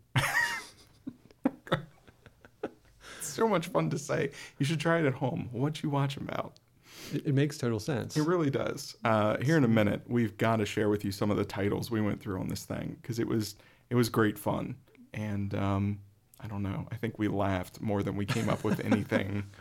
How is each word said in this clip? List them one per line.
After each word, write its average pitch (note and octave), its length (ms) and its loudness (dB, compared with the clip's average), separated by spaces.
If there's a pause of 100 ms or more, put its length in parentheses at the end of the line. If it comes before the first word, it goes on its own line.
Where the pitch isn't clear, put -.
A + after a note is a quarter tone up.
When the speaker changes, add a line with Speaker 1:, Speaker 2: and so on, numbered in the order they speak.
(160)
Speaker 1:
<laughs> - 80 2 (3000)
Speaker 2:
It's - 140 -10
so A3+ 140 2
much F3 200 2
fun D#3+ 220 0
to D#3 80 -2
say. - 340 -2 (280)
You C#3 60 2
should D#3 140 0
try E3+ 200 2
it D#3+ 60 4
at C3 100 4
home. A#2+ 360 -4
What C#3 300 -2
you D3+ 80 -2
watching C#3 340 0
about? - 300 -6 (600)
Speaker 1:
It, - 140 -4
it C#3+ 60 4
makes C#3+ 240 2
total A#2 220 0
sense. G#2+ 380 -4
Speaker 2:
It D3+ 60 4
really E3 260 2
does. - 540 -4
Uh, G#2+ 340 4
here D#3 200 4
in C#3+ 60 6
a A#2 60 6
minute, G#2+ 380 4
we've A#2+ 300 0
gotta A2+ 280 4
share G#2+ 240 2
with G#2 140 2
you G2 80 0
some G#2 200 0
of G#2 60 2
the G2+ 80 2
titles - 440 -2
we A2 120 0
went G#2 200 0
through F#2+ 180 -4
on F2+ 80 -4
this - 180 -6
thing, - 360 -6
'cause A#2 180 -4
it - 80 0
was, A2 280 -2 (340)
it A#2+ 60 0
was A#2+ 140 4
great G#2+ 280 4
fun. - 380 -4 (380)
And, G#2 420 -4
um, G2+ 440 0 (400)
I G#2 80 -12
don't G2+ 160 -6
know. G2 280 -4
I A#2 40 -6
think A2+ 220 -6
we G#2+ 100 2
laughed F#2+ 540 0
more G2+ 220 0
than G2 120 -2
we G2+ 100 -2
came A2 240 0
up - 140 0
with G#2+ 220 0
anything G2+ 580 0 (180)